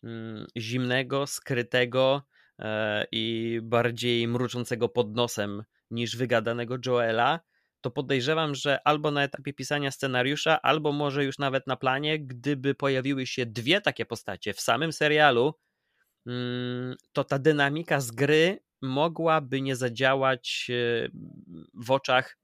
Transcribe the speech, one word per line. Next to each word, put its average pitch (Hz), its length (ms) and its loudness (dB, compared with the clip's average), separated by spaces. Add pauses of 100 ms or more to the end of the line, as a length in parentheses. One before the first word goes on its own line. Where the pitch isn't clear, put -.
mm, 113 440 -10 (100)
zimnego, 127 680 0
skrytego, 127 960 0 (360)
e, 107 520 -2
i 113 520 -2
bardziej 120 640 2
mruczącego 120 640 -2
pod 110 260 0
nosem 107 480 -2 (280)
niż 117 240 -4
wygadanego 120 720 0
Joela, 120 540 2 (420)
to 127 100 -4
podejrzewam, 143 640 0
że 135 280 0
albo 151 280 2
na 143 120 2
etapie 139 300 -6
pisania 139 380 -2
scenariusza, 135 680 0
albo 151 300 2
może 143 340 0
już 135 140 -6
nawet 135 280 -2
na 131 80 0
planie, 147 440 0
gdyby 135 560 -2
pojawiły 135 520 -2
się 123 180 -4
dwie 120 360 0
takie 131 240 -2
postacie 104 480 -8
w - 80 -8
samym 143 320 0
serialu, 151 600 4 (720)
mm, 123 680 -6 (180)
to 139 100 0
ta 139 160 -2
dynamika 147 600 2
z 120 100 -8
gry 151 480 2 (220)
mogłaby 147 800 0
nie 135 140 -2
zadziałać, 131 960 0
e, 120 400 0 (640)
w 117 180 -4
oczach 131 520 2